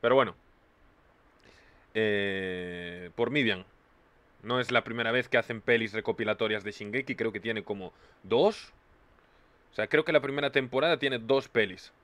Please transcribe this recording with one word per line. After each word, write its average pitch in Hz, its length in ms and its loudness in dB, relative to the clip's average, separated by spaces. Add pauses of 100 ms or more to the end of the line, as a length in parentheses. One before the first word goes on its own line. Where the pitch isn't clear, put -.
Pero 117 120 4
bueno. 123 220 4 (1600)
Eh, 90 1200 -2
por 117 160 0
mí 147 100 2
bien. 98 240 0 (800)
No 120 160 -2
es 120 100 -2
la 120 140 2
primera 113 280 -2
vez 123 180 0
que 123 100 4
hacen 113 220 -6
pelis 113 320 2
recopilatorias 107 720 -2
de 104 100 -8
Shingeki, 110 420 -8
creo 113 160 -2
que 101 80 -8
tiene 107 240 -6
como 98 280 -8 (300)
dos. 135 500 2 (1000)
O - 20 -20
sea, 107 140 -4
creo 156 180 2
que 170 60 -4
la 151 100 6
primera 139 300 -2
temporada 135 480 0
tiene 135 180 0
dos 135 300 2
pelis. 98 440 -2 (120)